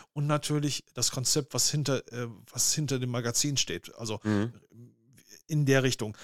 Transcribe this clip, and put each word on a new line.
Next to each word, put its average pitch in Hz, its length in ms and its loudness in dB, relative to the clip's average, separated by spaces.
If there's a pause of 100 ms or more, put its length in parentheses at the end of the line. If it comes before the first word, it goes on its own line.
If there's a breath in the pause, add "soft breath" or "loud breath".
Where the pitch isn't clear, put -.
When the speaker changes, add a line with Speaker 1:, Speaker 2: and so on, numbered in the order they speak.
(120)
Speaker 1:
und 147 140 -2
natürlich 147 640 0
das - 180 -2
Konzept, 135 440 -2
was - 160 2
hinter, 139 420 0
äh, 120 160 -8 (240)
was - 220 0
hinter 143 240 0
dem 123 120 -2
Magazin 120 460 0
steht. - 400 -4
Also 107 260 -6
Speaker 2:
Mhm. 107 300 2 (960)
Speaker 1:
in 151 180 2
der 135 160 6
Richtung. 117 420 0